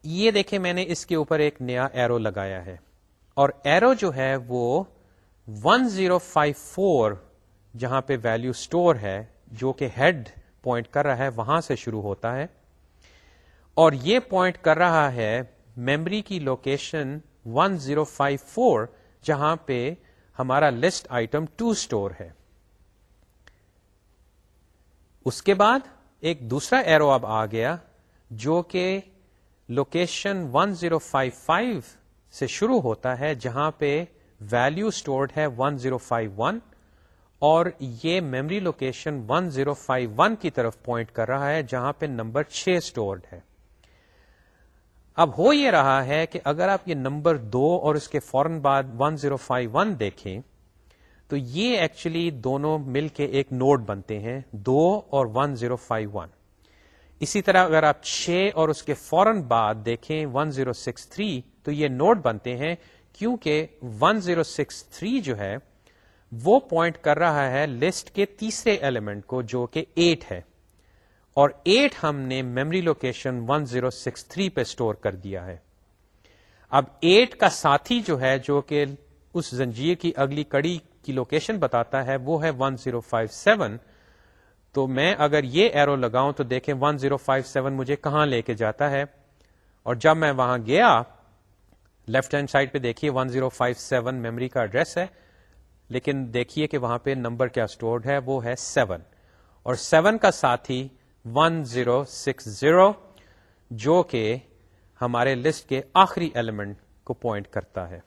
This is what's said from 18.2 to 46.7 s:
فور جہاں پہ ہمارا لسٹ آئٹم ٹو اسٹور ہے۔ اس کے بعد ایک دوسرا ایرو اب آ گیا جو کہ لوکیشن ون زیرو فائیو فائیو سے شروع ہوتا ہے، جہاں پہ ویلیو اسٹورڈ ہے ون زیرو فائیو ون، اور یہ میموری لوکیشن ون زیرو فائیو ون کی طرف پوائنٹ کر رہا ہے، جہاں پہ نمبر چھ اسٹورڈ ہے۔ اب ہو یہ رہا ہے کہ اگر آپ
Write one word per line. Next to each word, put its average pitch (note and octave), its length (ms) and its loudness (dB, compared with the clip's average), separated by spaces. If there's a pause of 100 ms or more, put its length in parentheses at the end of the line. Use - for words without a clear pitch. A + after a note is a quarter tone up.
فور D#3+ 400 2 (360)
جہاں D3+ 340 0
پہ C3 380 -4 (440)
ہمارا C3+ 320 2
لسٹ B2 400 -2
آئٹم B2 340 -2 (120)
ٹو A#3 140 -2
اسٹور G2+ 400 -2 (100)
ہے۔ E2+ 100 -14 (3000)
اس - 180 -4
کے G3 120 4
بعد A3 260 4 (400)
ایک D3 300 -4
دوسرا D3 280 0
ایرو D3+ 320 6
اب A#2 160 4
آ A2 200 0
گیا A2+ 300 -2 (540)
جو C#3 320 0
کہ F#3 380 -2 (760)
لوکیشن F3 680 -2 (100)
ون F#3 220 2
زیرو E3 240 -2
فائیو C3 360 -2
فائیو G3 460 -2 (540)
سے C3+ 120 -4
شروع A#3 340 0
ہوتا B2 400 -2
ہے، D3+ 140 -2
جہاں C3 440 -2
پہ D3+ 260 0 (360)
ویلیو B2+ 460 0
اسٹورڈ C#3 500 -2
ہے D3+ 100 0 (120)
ون C#3 200 -2
زیرو B2+ 200 -2
فائیو A2+ 380 -2
ون، D3+ 220 -2 (840)
اور D#3+ 240 6 (360)
یہ E3+ 180 0
میموری D3 400 -4
لوکیشن D3 680 -6
ون E3+ 220 0
زیرو C#3 240 -2
فائیو B2+ 440 -4
ون G#3 220 4
کی D#3+ 100 -4
طرف A#2 340 -2
پوائنٹ A#2 280 -4
کر A2+ 160 -2
رہا C#3 220 -2
ہے، D#3 120 -2
جہاں B2+ 360 -4
پہ D#3 80 -6
نمبر A#2+ 360 -4
چھ - 340 -2
اسٹورڈ G2+ 440 -4 (120)
ہے۔ E2+ 80 -20 (1800)
اب D#3 220 2
ہو A3 140 6
یہ C#4+ 180 4
رہا C3+ 360 4
ہے D3+ 200 0
کہ - 180 -10
اگر D#3+ 240 0
آپ F#3+ 200 -4